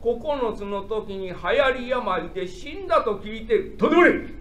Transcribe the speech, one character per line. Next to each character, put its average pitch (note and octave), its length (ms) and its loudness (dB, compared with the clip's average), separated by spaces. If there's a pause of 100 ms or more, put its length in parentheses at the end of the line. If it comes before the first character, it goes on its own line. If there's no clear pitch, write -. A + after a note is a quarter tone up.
九 A#3 180 0 (360)
つ G3+ 100 -10
の G3+ 180 -4
時 G3+ 320 -6
に F#3+ 140 -6
流 F3 40 -8
行 B3+ 440 2
り A#3+ 120 -8
病 G#3 400 -2
で F#3 180 -8
死 - 280 -12
ん F#4+ 120 -10
だ E4 160 4
と G#3 160 0
聞 G#3+ 240 -10
い - 40 -12
て - 80 2
る。 - 220 0
と A3 100 2
ん - 40 4
で E4 40 6
も F4 80 10
ね D4+ 60 10
え。 - 180 -2 (140)